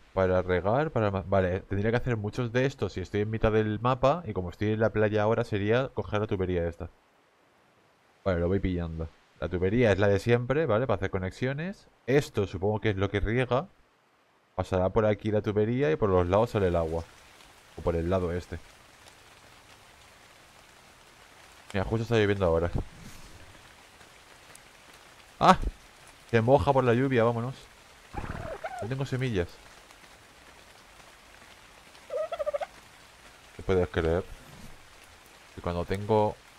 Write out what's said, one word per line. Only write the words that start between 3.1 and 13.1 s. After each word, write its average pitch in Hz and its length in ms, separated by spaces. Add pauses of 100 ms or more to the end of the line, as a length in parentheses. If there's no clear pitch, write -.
en 107 80
mitad 110 220
del 107 280
mapa. 131 460
Y 107 80
como 90 160
estoy 104 220
en 110 80
la 110 100
playa 107 320
ahora 113 220
sería 110 460
coger 104 320
la 107 40
tubería 90 420
esta. 85 220 (1400)
Vale, 90 140
lo 85 80
voy 98 120
pillando. 85 480 (320)
La 76 100
tubería 95 420
es 92 80
la 104 80
de 101 100
siempre, 120 480
¿vale? 123 220
Para 107 80
hacer 95 160
conexiones. 131 760 (200)
Esto 120 400
supongo 101 340
que 110 80
es 101 80
lo 95 140